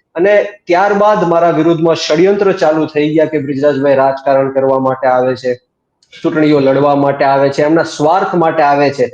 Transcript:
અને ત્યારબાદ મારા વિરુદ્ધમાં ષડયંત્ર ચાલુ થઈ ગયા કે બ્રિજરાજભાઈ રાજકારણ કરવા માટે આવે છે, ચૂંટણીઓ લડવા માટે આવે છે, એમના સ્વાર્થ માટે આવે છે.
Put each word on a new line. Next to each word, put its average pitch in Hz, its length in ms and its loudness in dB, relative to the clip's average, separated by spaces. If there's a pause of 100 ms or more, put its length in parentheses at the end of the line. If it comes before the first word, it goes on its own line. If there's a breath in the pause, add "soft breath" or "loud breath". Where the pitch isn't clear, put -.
(140)
અને 202 300 2 (220)
ત્યારબાદ 196 600 0
મારા 170 220 2
વિરુદ્ધમાં 160 440 0
ષડયંત્ર 190 580 0
ચાલુ 156 340 0
થઈ 151 280 -2
ગયા 156 120 2
કે 151 120 -4
બ્રિજરાજભાઈ 139 560 -2
રાજકારણ 135 580 0
કરવા 135 260 0
માટે 131 280 -2
આવે 127 300 0
છે, 123 240 -6 (640)
ચૂંટણીઓ 151 380 2
લડવા 139 340 2
માટે 139 300 0
આવે 139 260 2
છે, 151 120 -2
એમના 156 200 2
સ્વાર્થ 185 520 -2
માટે 160 280 0
આવે 143 280 2
છે. 160 240 -4